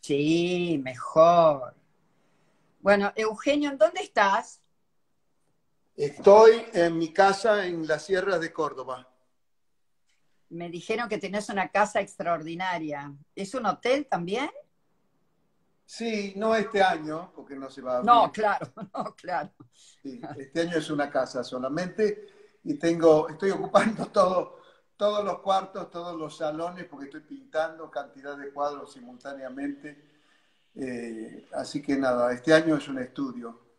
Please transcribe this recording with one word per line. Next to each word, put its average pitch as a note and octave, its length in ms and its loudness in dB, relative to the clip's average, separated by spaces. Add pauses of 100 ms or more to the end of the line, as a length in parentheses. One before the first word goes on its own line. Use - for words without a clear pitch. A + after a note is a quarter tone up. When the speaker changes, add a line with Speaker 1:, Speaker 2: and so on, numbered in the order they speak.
Speaker 1:
Sí, E3 800 0
mejor. D#3 920 4 (1040)
Bueno, G3+ 340 4
Eugenio, C#4 540 0
¿en C#4 80 -8
dónde E4+ 240 2
estás? - 580 0 (1400)
Speaker 2:
Estoy G#3+ 800 8
en E3+ 240 2
mi E3 160 -4
casa G3 520 2
en E3 220 -6
las D3+ 160 -2
sierras F#3 380 -2
de E3 100 -8
Córdoba. C3 560 -8 (1400)
Speaker 1:
Me E3+ 200 -12
dijeron A3 380 -6
que G#3 100 -6
tenés G3+ 320 -6
una G3 200 -4
casa G3+ 320 0
extraordinaria. E3 1120 -6 (220)
¿Es G3 200 -10
un A#3+ 100 -4
hotel B3+ 420 0
también? G3+ 420 -4 (1500)
Speaker 2:
Sí, G#3+ 420 -4
no A3 180 2
este G#3 260 0
año, E3 540 0
porque C#3 200 -16
no C3+ 140 -12
se C3+ 140 -18
va B2 160 -2
a - 20 -4
Speaker 1:
No, A#3 200 6
Speaker 2:
abrir. - 120 2
Speaker 1:
claro, G3+ 420 -2
<laughs> G#3+ 200 -16
no, A3+ 200 -8
claro. F3+ 360 -8 (500)
Speaker 2:
Sí, B2+ 180 -14 (200)
este D#3+ 220 -6
año E3+ 160 -2
es D#3 120 -4
una C#3+ 180 -2
casa C3 360 -2
solamente F3 1200 -4
y D3+ 160 -6
tengo, E3 500 4
estoy G3 220 -2
ocupando G#3+ 560 2
<laughs> - 40 -18
todo, F#3 460 0 (400)
todos G#3 260 0
los F#3 180 -4
cuartos, F#3+ 500 -2
todos E3+ 260 -10
los D3+ 180 -10
salones, E3+ 500 -8
porque C#3 200 -16
estoy D3+ 160 -16
pintando D#3 680 -8
cantidad C#3+ 440 -12
de C#3 160 -14
cuadros C#3+ 400 -8
simultáneamente. C#3 1120 -12 (680)
Eh, A#2 800 -10
así C3+ 260 -6
que C#3 160 -2
nada, B2 380 0
este D#3 220 4
año D#3+ 220 4
es C#3 100 -6
un C3+ 100 -8
estudio A#2+ 640 -10 (180)